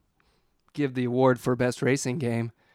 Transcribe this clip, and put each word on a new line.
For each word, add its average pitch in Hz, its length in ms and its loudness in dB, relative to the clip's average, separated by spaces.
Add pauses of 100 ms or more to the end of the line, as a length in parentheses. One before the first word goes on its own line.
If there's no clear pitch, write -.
(720)
give 139 200 -2
the 127 120 -2
award 123 340 4
for 123 160 0
Best 123 260 -2
Racing 127 380 -2
Game. 117 320 -4 (240)